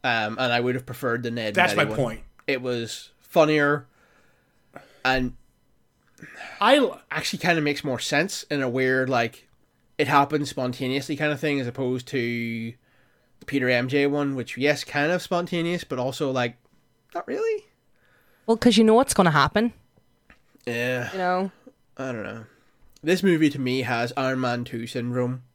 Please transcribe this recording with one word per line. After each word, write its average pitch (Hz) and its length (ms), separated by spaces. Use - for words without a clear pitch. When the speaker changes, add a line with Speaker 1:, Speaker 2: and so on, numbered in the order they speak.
Speaker 1:
Yeah. 113 220
Um, 113 140
and 127 120
I 120 60
would 123 160
have 123 120
preferred 120 360
the 117 80
Ned 117 180
and 104 80
Speaker 2:
That's 190 180
Speaker 1:
Betty 147 140
Speaker 2:
my - 20
Speaker 1:
one. 107 140
Speaker 2:
point. 110 160
Speaker 1:
It 131 140
was 120 480
funnier, 151 640
and 131 320
Speaker 2:
I 240 160
l- 254 240
Speaker 1:
actually - 300
kind 165 180
of 151 60
makes 143 180
more 131 160
sense 156 520
in 143 120
a 127 60
weird, 131 400
like, 117 400
it 147 100
happened 143 400
spontaneously 131 680
kind 151 160
of 135 80
thing, 143 200
as 123 60
opposed 127 420
to 117 640
the - 60
Peter 139 220
M 123 200
J 143 180
one, 143 300
which, 123 200
yes, 143 280
kind 147 260
of 180 120
spontaneous, 175 600
but 127 140
also, 131 320
like, 123 260
not 339 120
really. 427 380
Speaker 3:
Well, 226 100
'cause 220 200
you 220 80
know 220 100
what's 262 200
gonna 180 160
happen. 156 420
Speaker 1:
Yeah. 120 460
Speaker 3:
You 190 60
know? 185 340
Speaker 1:
I 131 160
don't 110 120
know. 113 200
This 170 200
movie, 160 280
to 135 100
me, 127 220
has 120 340
Iron 131 240
Man 120 240
two 117 220
syndrome. 123 560